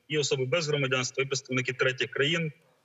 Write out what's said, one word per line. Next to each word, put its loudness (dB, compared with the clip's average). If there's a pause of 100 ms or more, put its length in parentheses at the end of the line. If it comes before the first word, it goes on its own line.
і 0
особи 2
без 0
громадянства, 0
і -4
представники -2
третіх 0
країн, 0 (320)